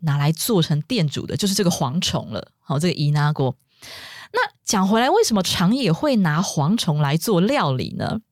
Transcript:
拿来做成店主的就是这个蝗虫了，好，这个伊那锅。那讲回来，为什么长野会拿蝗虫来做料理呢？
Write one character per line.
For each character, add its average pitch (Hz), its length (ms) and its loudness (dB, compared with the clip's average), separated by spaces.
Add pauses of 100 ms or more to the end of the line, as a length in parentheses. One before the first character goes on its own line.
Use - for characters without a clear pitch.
拿 143 160 0
来 143 140 2
做 196 280 0
成 151 220 0
店 190 260 -2
主 - 160 -8
的 - 120 -6
就 196 120 0
是 190 60 0
这 208 100 0
个 170 60 2
蝗 147 300 -2
虫 - 300 -4
了， - 300 -10
好， 143 180 -4
这 170 100 0
个 160 40 0
伊 147 200 0
那 147 200 2
锅。 135 240 -2 (760)
那 440 80 0 (240)
讲 - 220 0
回 226 140 4
来， 254 80 2
为 427 160 4
什 233 100 0
么 190 80 2
长 185 320 2
野 254 160 2
会 254 260 2
拿 170 260 2
蝗 170 340 0
虫 151 240 0
来 143 160 2
做 175 240 0
料 202 320 2
理 123 240 -4
呢？ - 220 -4 (140)